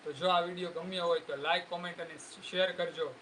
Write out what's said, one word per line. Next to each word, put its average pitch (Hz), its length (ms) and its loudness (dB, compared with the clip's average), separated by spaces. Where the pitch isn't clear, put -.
તો 151 80 -4
જો 151 180 2
આ 175 100 8
વીડિયો 175 300 -2
ગમ્યો 175 360 -4
હોય, 165 140 4
તો 151 160 -4
લાઈક, 170 340 2
કોમેન્ટ 175 320 -6
અને 160 160 -8
શેર 185 220 4
કરજો 165 360 -2